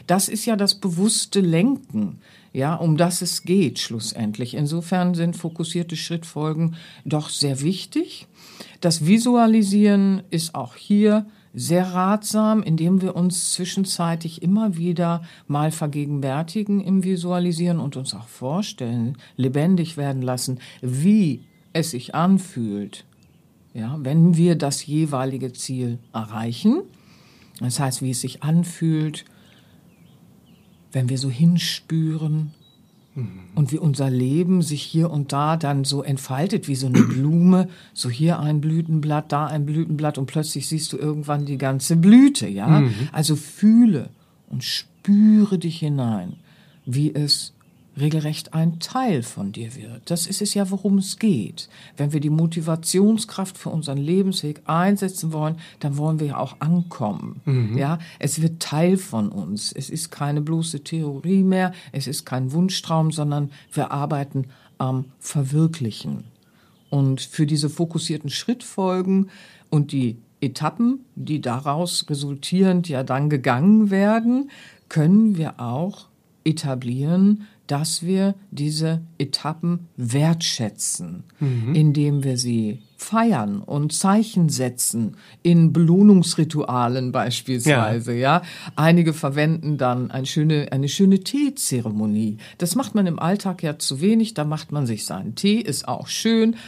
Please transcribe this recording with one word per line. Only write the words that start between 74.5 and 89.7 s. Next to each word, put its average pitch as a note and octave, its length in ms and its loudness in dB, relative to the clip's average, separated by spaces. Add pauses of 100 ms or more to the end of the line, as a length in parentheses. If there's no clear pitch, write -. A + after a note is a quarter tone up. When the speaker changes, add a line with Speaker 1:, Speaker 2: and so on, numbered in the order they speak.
Speaker 1:
können G3 500 4
wir D#3 220 -6
auch C3 480 -6 (380)
etablieren, D3+ 960 0 (240)
dass D#3 360 -4
wir F#3+ 300 0 (160)
diese D#3 500 -2 (180)
Etappen E3 800 -4
wertschätzen, B2 1300 -2 (160)
Speaker 2:
Mhm. B2+ 360 -2
Speaker 1:
indem D3 480 4
wir C3+ 140 -2
sie A#2 420 -2 (180)
feiern C#3+ 640 0
und D3 320 -4
Zeichen G3 560 2
setzen, B2 640 -4 (280)
in E3+ 280 6
Belohnungsritualen D#3+ 1400 4
beispielsweise, A#2+ 1000 0
Speaker 2:
Ja. C3+ 280 2
Speaker 1:
ja. - 0 - (340)
Einige D#3+ 380 6
verwenden D3+ 640 0